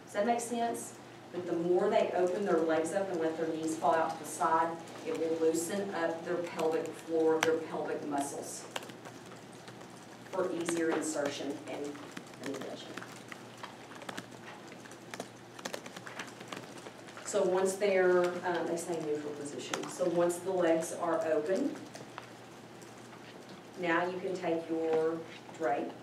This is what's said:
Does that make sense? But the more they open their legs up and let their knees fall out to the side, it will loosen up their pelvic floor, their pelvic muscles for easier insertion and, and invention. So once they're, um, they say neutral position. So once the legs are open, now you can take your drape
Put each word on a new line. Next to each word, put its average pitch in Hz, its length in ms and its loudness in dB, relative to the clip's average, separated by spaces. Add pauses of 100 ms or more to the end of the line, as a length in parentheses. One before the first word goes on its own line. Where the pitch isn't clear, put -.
Does - 80 -14
that 208 140 4
make 233 140 4
sense? 233 520 -2 (380)
But 180 160 -4
the 180 60 0
more 180 380 6
they 208 260 6
open 180 300 4
their 170 100 6
legs 160 380 4
up 190 180 2
and 165 80 0
let 160 160 2
their 160 180 0
knees 160 220 0
fall 151 180 4
out 160 220 2
to 151 80 -8
the - 60 -8
side, 165 380 4 (380)
it 160 120 0
will 160 280 2
loosen 185 480 2
up 165 300 0
their 175 120 0
pelvic 160 500 0
floor, 160 540 4
their 160 180 6
pelvic - 500 -4
muscles - 560 -4 (1700)
for 190 220 2
easier 170 380 2
insertion 147 640 0 (160)
and, 143 140 -6 (600)
and 139 120 -4
invention. - 320 -8 (4000)
So 202 160 2
once 185 320 4
they're, 180 500 6
um, 175 420 0
they 170 120 0
say 170 280 -2
neutral 147 280 -2
position. - 560 -6
So 180 160 0
once 175 300 6
the 185 140 -4
legs 170 440 4
are 165 320 2
open, - 480 2 (2000)
now 175 260 2
you 185 120 -4
can 185 160 -2
take 165 360 0
your 160 480 2 (400)
drape - 340 0 (100)